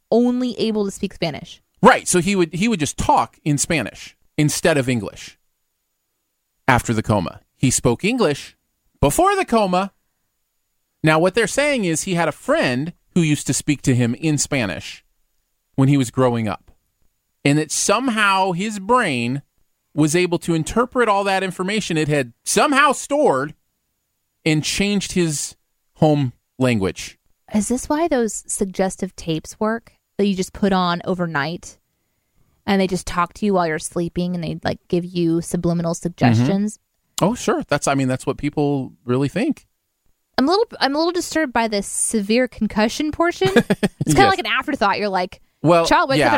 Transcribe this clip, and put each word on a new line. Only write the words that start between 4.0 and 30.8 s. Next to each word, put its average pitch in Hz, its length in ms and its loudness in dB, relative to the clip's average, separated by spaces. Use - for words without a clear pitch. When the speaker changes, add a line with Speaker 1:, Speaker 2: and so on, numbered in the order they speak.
Speaker 2:
instead 151 400 2
of 123 100 0
English - 520 -6
after 123 260 2
the 107 100 -2
coma. 98 380 -2
He 127 160 2
spoke - 320 0
English 190 540 -2
before 349 360 4
the 381 100 0
coma. 196 480 0
Now, 156 160 4
what 185 160 2
they're 226 120 2
saying 269 380 0
is 160 180 -2
he 190 120 -4
had 170 120 0
a 151 60 -2
friend 165 600 -2
who 175 80 2
used 151 260 0
to 139 60 -2
speak - 300 -2
to 131 120 2
him 120 200 0
in 151 220 -2
Spanish 107 680 -6
when 135 120 2
he 143 100 4
was 127 140 0
growing 120 360 0
up, - 240 -8
and 143 140 4
that 151 140 -2
somehow 202 800 2
his 202 280 -4
brain 147 640 0
was 151 220 2
able 175 240 2
to - 140 -2
interpret 233 540 0
all 202 160 2
that 190 200 0
information 185 540 -4
it 156 100 0
had 139 260 0
somehow 277 480 4
stored 156 600 0
and 156 200 2
changed 202 500 -2
his 165 420 -2
home 147 380 2
language. 107 580 -2
Speaker 1:
Is 208 140 0
this 247 200 -4
why 311 200 0
those 240 440 -2
suggestive 190 640 -4
tapes - 440 -8
work 220 340 -6
that 202 80 4
you 202 100 2
just 185 180 -4
put 196 200 2
on 175 320 0